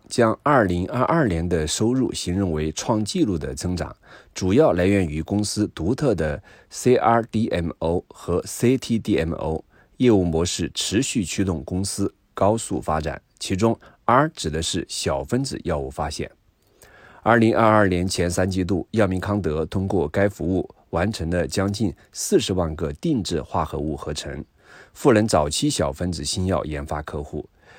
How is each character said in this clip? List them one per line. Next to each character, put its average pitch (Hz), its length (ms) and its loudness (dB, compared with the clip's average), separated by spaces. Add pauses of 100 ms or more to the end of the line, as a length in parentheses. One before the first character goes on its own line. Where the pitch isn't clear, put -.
将 113 360 2
二 143 220 4
零 90 240 0
二 123 160 -2
二 160 220 2
年 87 220 0
的 82 180 0
收 113 280 0
入 131 180 0
形 90 260 -4
容 92 140 0
为 78 200 -2
创 107 300 -2
纪 165 220 0
录 98 140 0
的 65 160 -6
增 90 220 -4
长， 78 180 -8 (400)
主 98 180 0
要 135 200 6
来 87 120 2
源 98 240 4
于 76 140 -4
公 104 200 -2
司 104 260 -2
独 95 260 -2
特 131 200 0
的 78 280 -4 (260)
C - 280 2
R 117 340 4
D 110 180 0
M 85 300 -2
O 85 300 -2
和 87 360 -4
C 127 320 2
T 117 220 -2
D 101 200 0
M 80 160 -2
O 80 300 -6 (320)
业 123 140 4
务 98 140 6
模 82 200 2
式 - 300 -4
持 - 260 0
续 120 240 -2
驱 - 180 -4
动 82 220 -2
公 90 180 -4
司 101 300 -4 (220)
高 104 240 2
速 90 200 -6
发 78 220 -2
展， 73 220 -6 (160)
其 - 180 -4
中 110 220 2 (260)
R 135 300 4
指 - 160 -6
的 78 100 -2
是 - 300 -4
小 69 340 -2
分 123 180 -2
子 - 220 -6
药 82 140 -2
物 67 100 -6
发 73 220 -6
现。 - 200 -8 (920)
二 117 160 6
零 113 180 6
二 117 80 4
二 107 240 6
年 90 180 2
前 90 220 0
三 92 220 0
季 92 120 0
度， 87 280 -2
药 107 160 4
明 92 120 -2
康 104 220 -2
德 80 240 -2
通 95 240 -4
过 87 180 0
该 98 220 0
服 90 260 -2
务 90 140 -2 (220)
完 90 200 0
成 82 200 -6
了 87 160 0
将 101 260 -2
近 101 220 -2 (180)
四 - 260 0
十 107 140 0
万 85 240 -2
个 76 180 -4
定 143 280 -2
制 82 180 -4
化 78 240 -4
合 76 140 -6
物 73 180 -4
合 - 160 -8
成， 69 320 -10 (480)
赋 131 220 4
能 107 120 4
早 76 220 2
期 147 220 0
小 76 200 0
分 87 220 -4
子 80 100 -6
新 92 220 -4
药 90 220 0
研 73 180 -6
发 73 160 -6
客 73 220 -8
户。 - 260 -10 (300)